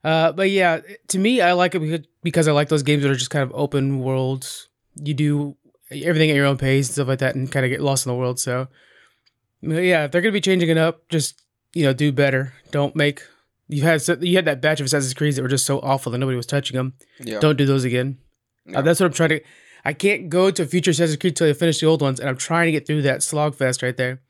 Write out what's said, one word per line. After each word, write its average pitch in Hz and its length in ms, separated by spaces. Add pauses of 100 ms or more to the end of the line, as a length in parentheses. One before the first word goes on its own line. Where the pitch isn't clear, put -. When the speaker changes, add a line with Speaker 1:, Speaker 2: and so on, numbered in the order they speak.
Speaker 1:
Uh, 160 280
but 190 180
yeah, 180 320 (280)
to 185 100
me, 233 220
I 175 120
like 180 220
it 170 60
becau-, 156 240 (180)
because 160 240
I 156 60
like 147 160
those 151 140
games 143 200
that 139 80
are 135 40
just 127 140
kind 143 140
of 131 120
open 139 440
worlds. 131 680 (280)
You 147 180
do 147 420 (360)
everything 156 380
at 147 80
your 143 80
own 139 120
pace 135 300
and - 60
stuff 139 160
like 131 100
that 131 160
and 131 160
kinda 131 180
get 131 120
lost 135 240
in 127 60
the 123 60
world. 123 220
So, 127 280 (920)
but 160 220
yeah, 170 220
if 131 60
they're 175 100
gonna 214 100
be 196 100
changing 180 280
it 160 80
up, 165 320
just, 156 320 (320)
you 170 100
know, 135 100
do 147 180
better. 135 420 (180)
Don't 143 240
make, 147 260 (460)
you 143 160
had 160 180
so, - 180
you 180 160
had 185 100
that 139 160
batch 151 180
of 139 60
Assassin's 131 280
Creeds 147 220
that 139 60
were 131 80
just 135 160
so 139 140
awful 135 320
that 120 60
nobody 131 200
was 127 80
touching 135 320
'em. 127 160 (260)
Speaker 2:
Yeah. 110 200
Speaker 1:
Don't 151 180
do 139 80
those 135 180
again. 127 340 (500)
Uh, - 40
Speaker 2:
Yeah. 139 100
Speaker 1:
that's 160 180
what 190 80
I'm 156 60
trying 165 160
to, 156 120 (440)
I 147 80
can't 190 360
go 185 220
to 180 120
a - 20
future 175 260
Assassin's 156 260
Creed 175 180
till 160 140
I 143 40
finish 165 260
the 156 80
old 156 140
ones, 131 180
and 135 100
I'm 131 80
trying 170 300
to 165 40
get 151 160
through 151 160
that 135 200
slog 151 320
fest 127 280
right 127 140
there 127 320